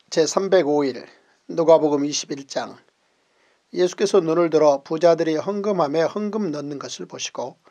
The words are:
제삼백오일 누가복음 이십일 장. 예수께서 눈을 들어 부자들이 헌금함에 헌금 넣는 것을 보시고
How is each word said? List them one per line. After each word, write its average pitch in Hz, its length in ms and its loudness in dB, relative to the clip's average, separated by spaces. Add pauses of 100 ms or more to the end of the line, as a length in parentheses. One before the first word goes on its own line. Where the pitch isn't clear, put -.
제삼백오일 151 960 0 (420)
누가복음 156 560 4
이십일 143 440 -8
장. 113 280 -8 (960)
예수께서 185 460 2
눈을 165 300 0
들어 151 340 4
부자들이 160 540 2
헌금함에 180 640 -2
헌금 202 500 -2
넣는 147 280 -8
것을 127 260 -12
보시고 - 500 -10 (160)